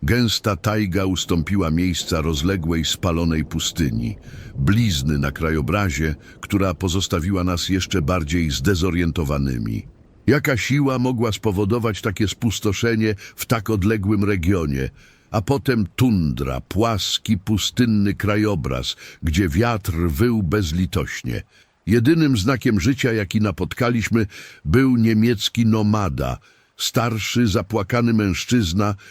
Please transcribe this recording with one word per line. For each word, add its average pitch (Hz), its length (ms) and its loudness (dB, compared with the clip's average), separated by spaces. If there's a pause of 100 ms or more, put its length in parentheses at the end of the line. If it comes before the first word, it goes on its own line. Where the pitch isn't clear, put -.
Gęsta 110 540 0
tajga 101 480 0
ustąpiła 90 640 0
miejsca 85 500 0
rozległej, 82 640 0
spalonej 82 600 0
pustyni, 62 720 -4 (420)
blizny 76 600 0
na 69 140 -2
krajobrazie, 80 800 -2 (260)
która 95 340 0
pozostawiła 92 720 -2
nas 90 240 -2
jeszcze 92 340 -2
bardziej 80 480 0
zdezorientowanymi. 73 1400 -2 (400)
Jaka 143 300 2
siła 135 420 0
mogła 120 340 0
spowodować 107 680 0
takie 104 280 -2
spustoszenie 110 840 0 (220)
w - 100 -10
tak 110 240 0
odległym 104 540 2
regionie? 82 640 0 (400)
A 107 120 0
potem 123 440 0 (100)
tundra, 69 640 0
płaski, 110 800 -2
pustynny 104 760 0
krajobraz, 101 800 -2 (260)
gdzie 82 260 2
wiatr 98 440 0
wył 87 500 2
bezlitośnie. 80 1000 -2 (440)
Jedynym 135 500 4
znakiem 110 440 0
życia, 120 320 2
jaki 107 280 0
napotkaliśmy, 107 880 0 (380)
był 127 320 4
niemiecki 113 680 2
nomada – 104 720 0 (380)
starszy, 117 680 0
zapłakany 110 680 0
mężczyzna, 104 800 0 (160)